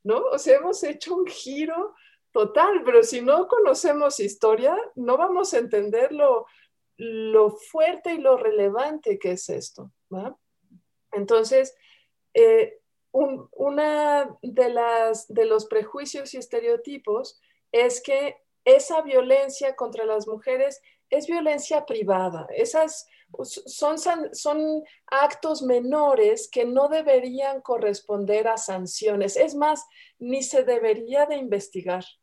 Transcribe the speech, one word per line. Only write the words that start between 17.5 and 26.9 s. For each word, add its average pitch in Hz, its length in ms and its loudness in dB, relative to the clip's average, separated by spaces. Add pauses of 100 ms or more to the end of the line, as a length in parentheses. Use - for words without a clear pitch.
es 240 300 0
que 277 360 -4 (260)
esa 285 380 6
violencia 269 760 0
contra 226 300 -8
las 214 220 -4
mujeres 262 540 -4 (280)
es 294 180 -2
violencia 302 580 -2
privada, 185 720 -4
esas - 500 -2 (380)
son - 540 -6
san-, 330 360 -4
son 311 500 -2 (240)
actos 294 540 0
menores 247 880 2
que 247 140 -2
no 254 240 2
deberían 269 760 0